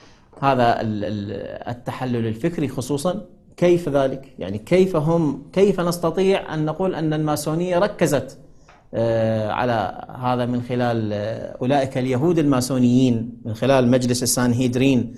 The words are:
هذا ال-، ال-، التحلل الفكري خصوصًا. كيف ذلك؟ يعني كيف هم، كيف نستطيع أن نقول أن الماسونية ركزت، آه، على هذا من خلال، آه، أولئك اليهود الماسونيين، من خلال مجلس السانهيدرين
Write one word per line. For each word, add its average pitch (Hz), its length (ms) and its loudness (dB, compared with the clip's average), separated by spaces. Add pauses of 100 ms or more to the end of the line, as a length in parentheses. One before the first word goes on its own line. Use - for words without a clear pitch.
(420)
هذا 123 400 2
ال-، 107 240 -4
ال-، 101 640 -8
التحلل 120 580 -4
الفكري 147 400 -4
خصوصًا. 143 580 -4 (320)
كيف 175 320 4
ذلك؟ 135 500 0
يعني 107 180 -6
كيف 185 380 2
هم، 156 480 0 (100)
كيف 190 260 2
نستطيع 175 760 0
أن 156 120 -2
نقول 175 300 -2
أن 156 180 -2
الماسونية 156 640 -2
ركزت، 147 580 0 (560)
آه، 113 580 0
على 117 540 -2 (160)
هذا 123 240 0
من 123 160 -2
خلال، 120 520 -2
آه، 107 480 -6
أولئك 131 360 0
اليهود 131 420 0
الماسونيين، 127 1040 2
من 113 80 -6
خلال 123 380 4
مجلس 123 320 2
السانهيدرين 123 960 2